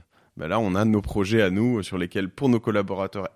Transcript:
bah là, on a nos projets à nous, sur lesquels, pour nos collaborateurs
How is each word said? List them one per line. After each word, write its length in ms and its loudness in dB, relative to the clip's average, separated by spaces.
bah 120 -8
là, 100 0
on 160 0
a 100 2
nos 160 4
projets 420 0
à 80 4
nous, 340 0
sur 120 -8
lesquels, 320 -4
pour 200 -2
nos 100 4
collaborateurs 760 -2